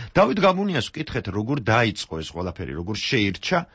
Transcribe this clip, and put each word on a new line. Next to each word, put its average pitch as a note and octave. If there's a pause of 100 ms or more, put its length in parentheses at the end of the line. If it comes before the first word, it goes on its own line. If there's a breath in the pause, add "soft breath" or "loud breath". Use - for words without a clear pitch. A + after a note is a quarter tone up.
დავით G#3
გაბუნიას F#3
ვკითხეთ, -
როგორ A2
დაიწყო A2
ეს D#2+
ყველაფერი, F2
როგორ E2+
შეირჩა G#2 (160 soft breath)